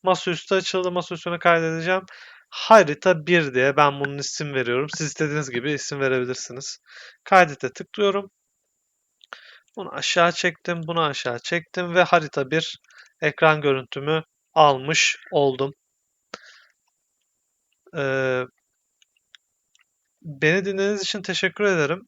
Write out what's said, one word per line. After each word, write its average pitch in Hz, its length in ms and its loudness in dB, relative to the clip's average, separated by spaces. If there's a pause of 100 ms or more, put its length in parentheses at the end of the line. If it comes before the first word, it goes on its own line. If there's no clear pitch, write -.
Masaüstü 180 520 0
açıldı. 185 360 -2
Masaüstüne 175 480 -6
kaydedeceğim. 165 640 0 (460)
Harita 170 760 4
bir 165 260 2
diye 135 240 2
ben 143 220 4
bunun 139 180 -6
isim 143 360 -8
veriyorum. 127 420 -2
Siz 156 120 -4
istediğiniz 147 420 -4
gibi 120 220 -4
isim 143 280 -6
verebilirsiniz. 127 800 -4 (440)
Kaydete 156 500 2
tıklıyorum. 196 560 -4 (1500)
Bunu 190 160 -12
aşağı 170 380 0
çektim. 170 560 -4
Bunu 165 160 -2
aşağı 127 360 -4
çektim 175 560 -6
ve 180 80 6
harita 151 480 0
bir 160 280 -4 (420)
ekran 151 400 4
görüntümü 143 640 -2 (300)
almış 147 640 4 (140)
oldum. 139 400 0 (2250)
Ee, 131 460 -2 (1800)
beni 156 440 0
dinlediğiniz 196 360 -2
için 190 200 -8
teşekkür 185 420 -4
ederim. 180 440 0